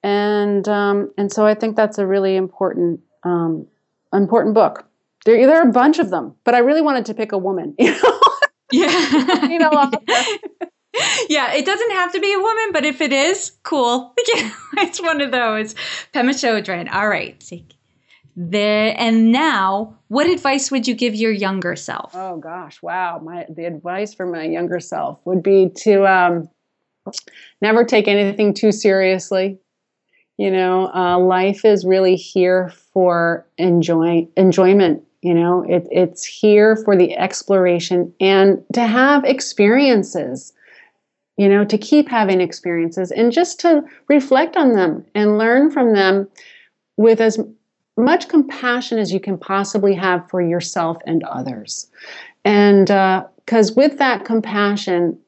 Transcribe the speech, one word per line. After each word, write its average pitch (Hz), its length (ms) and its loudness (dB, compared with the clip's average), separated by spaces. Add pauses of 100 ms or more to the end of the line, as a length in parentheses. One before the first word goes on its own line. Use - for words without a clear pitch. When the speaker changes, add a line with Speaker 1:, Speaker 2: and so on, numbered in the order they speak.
Speaker 1:
And, 208 640 -2
um, 202 500 -2
and 202 140 -4
so 214 140 0
I 214 100 4
think 220 220 -6
that's 214 200 0
a 202 80 -2
really 190 300 0
important, 180 640 -4 (240)
um, 170 420 -4 (460)
important 202 420 0
book. 208 320 0 (400)
There, 233 120 6 (100)
there 320 140 6
are 311 80 4
a - 20 0
bunch 277 280 2
of 233 100 -2
them, 165 340 -8
but 240 100 0
I 247 60 4
really 285 220 2
wanted 269 240 -2
to 214 80 -10
pick 220 180 -8
a 202 60 -4
woman, 185 380 -6
<laughs> - 40 -18
you - 120 4
know? - 280 0 (520)
Speaker 2:
Yeah. 302 760 0
Speaker 1:
<laughs> - 20 -2
You 330 120 -4
know, 302 320 2 (160)
Speaker 2:
<laughs> - 20 -12 (1160)
Yeah, 277 260 -2
it 285 120 -2
doesn't 415 260 -2
have 359 220 -2
to 381 60 -4
be 392 140 -2
a 403 60 -2
woman, 427 320 -4
but 302 140 -2
if 302 160 -4
it 285 100 -2
is, 302 400 -2 (120)
cool. 254 580 -2
<laughs> - 140 -2
Yeah, 220 160 -4 (260)
it's - 240 -4
one 320 200 -2
of 269 100 -4
those. 220 420 -4 (400)
Pema 254 180 0
Chodron. 208 600 -4
All 202 140 -2
right. - 360 -6 (920)
The, 175 240 -8
and 220 720 2
now, 220 680 -2 (120)
what 285 200 0
advice 285 420 -2
would 262 160 -2
you 247 80 -2
give 240 200 -2
your 220 160 -2
younger 190 440 -4
self? - 400 -12
Speaker 1:
Oh, 185 220 -10
gosh. 165 440 -16
Wow. 170 420 -8
My, 170 260 -14
the 165 160 -14
advice 180 480 -8
for 185 120 -10
my 170 180 -8
younger 170 360 -6
self 156 460 -8
would 185 180 -2
be 196 340 4
to, 196 280 2
um, 180 440 2 (1120)
never 220 220 2
take 220 240 2
anything 202 460 0
too 208 180 0
seriously. 190 840 0 (800)
You 196 140 -2
know, 185 420 0
uh, 180 260 0
life 185 460 0
is 202 200 2
really 185 300 4
here 180 560 0 (220)
for 170 540 0 (100)
enjoy-, 170 680 2 (100)
enjoyment. 185 640 4 (180)
You 180 120 0
know, 175 340 2
it, 175 240 -2
it's 175 320 -2
here 214 520 4
for 214 200 0
the 180 200 2
exploration 175 1040 0
and 196 440 4 (100)
to 240 120 0
have 262 380 2
experiences, 214 1300 0 (840)
you 202 100 4
know, 202 180 4
to 208 120 -2
keep 285 320 2
having 196 320 0
experiences 175 720 -4
and 233 200 2
just 339 300 -2
to 320 220 2 (260)
reflect 285 480 2
on 269 160 4
them 180 320 0 (100)
and 208 220 2
learn 247 340 4
from 254 220 2
them 196 340 2 (720)
with 226 240 4
as 220 180 0 (560)
much 277 320 2
compassion 247 720 -2
as 185 140 -2
you 190 60 -2
can 190 180 -6
possibly 196 560 -2
have 180 360 -2
for 180 120 -2
yourself 170 640 -4
and 160 180 -2
others. 127 640 -12 (560)
And, 202 480 6
uh, 190 320 2 (220)
'cause 220 300 2
with 285 240 2
that 254 260 -2
compassion 202 920 -2 (100)